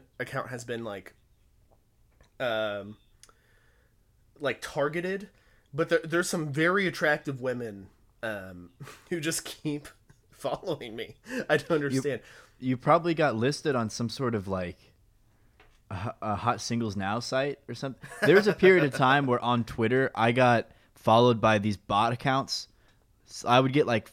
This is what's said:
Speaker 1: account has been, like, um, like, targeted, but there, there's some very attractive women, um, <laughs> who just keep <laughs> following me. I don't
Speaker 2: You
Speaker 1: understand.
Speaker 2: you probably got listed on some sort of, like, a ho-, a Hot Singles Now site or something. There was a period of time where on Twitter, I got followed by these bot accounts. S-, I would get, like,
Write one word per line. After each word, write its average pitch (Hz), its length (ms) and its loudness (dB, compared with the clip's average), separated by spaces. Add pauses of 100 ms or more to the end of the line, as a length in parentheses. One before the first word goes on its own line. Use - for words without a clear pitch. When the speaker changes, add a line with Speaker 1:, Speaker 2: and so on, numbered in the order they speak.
(200)
Speaker 1:
account - 300 -8
has 120 160 -12
been, 117 180 -8
like, 98 300 -12 (1300)
um, 107 580 -6 (1400)
like, 131 220 -4
targeted, 175 680 -4 (440)
but 160 160 -2
there, 165 140 4
there's 170 260 0
some 156 220 -4
very 175 360 2
attractive 147 540 -2
women, 117 460 -6 (360)
um, 95 480 -10 (180)
<laughs> - 200 -20
who 175 100 -4
just 156 260 -4
keep 147 420 -8 (220)
<laughs> - 220 -20
following 135 640 -8
me. 117 200 -10 (340)
I 156 80 4
don't - 120 -6
Speaker 2:
You 170 60 2 (120)
Speaker 1:
understand. 131 340 -2 (380)
Speaker 2:
you 127 180 -2
probably 165 360 2
got 147 220 2
listed 135 400 0
on 113 140 0
some 117 200 -4
sort 120 260 -2
of, 98 120 -4
like, 92 300 -4 (1120)
a 101 60 -8
ho-, 95 260 -8
a 104 140 -2
Hot 110 260 -2
Singles 117 340 -4
Now 101 240 -2
site 135 480 -4
or 120 80 -10
something. 135 260 -10 (200)
There 143 140 6
was 208 120 6
a 180 60 4
period 185 300 6
of 135 100 0
time 139 320 4
where 123 180 2
on 120 200 0
Twitter, 123 520 0
I 113 160 2
got 123 380 4 (260)
followed 117 460 6
by 110 180 4
these 101 180 0
bot 110 360 0
accounts. - 540 -4 (600)
S-, - 200 -14
I 123 120 6
would 131 140 4
get, 147 140 2
like, 113 260 -2